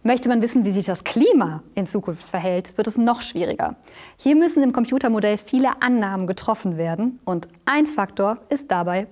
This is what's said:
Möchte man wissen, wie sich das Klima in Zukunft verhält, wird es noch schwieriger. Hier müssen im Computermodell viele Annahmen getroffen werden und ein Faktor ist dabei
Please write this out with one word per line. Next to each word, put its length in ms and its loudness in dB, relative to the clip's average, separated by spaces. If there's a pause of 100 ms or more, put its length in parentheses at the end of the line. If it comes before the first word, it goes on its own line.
Möchte 260 0
man 140 2
wissen, 240 2
wie 80 0
sich 140 -2
das 180 -4
Klima 580 2 (100)
in 140 -4
Zukunft 400 -6
verhält, 480 -4
wird 120 -2
es 100 -6
noch 240 2
schwieriger. 540 -4 (420)
Hier 180 4
müssen 260 4
im 120 2
Computermodell 640 0
viele 440 0
Annahmen 460 0
getroffen 480 -4
werden 480 -4
und 240 -4 (180)
ein 220 2
Faktor 520 -2 (100)
ist 220 -2
dabei 400 -2